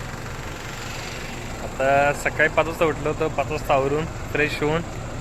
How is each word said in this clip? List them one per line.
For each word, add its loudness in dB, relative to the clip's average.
आता 4
सकाळी 2
पाच 2
वाजता 2
उठलो 2
होतो, 0
पाच -2
वाजता 0
आवरून 4
फ्रेश 0
होऊन 2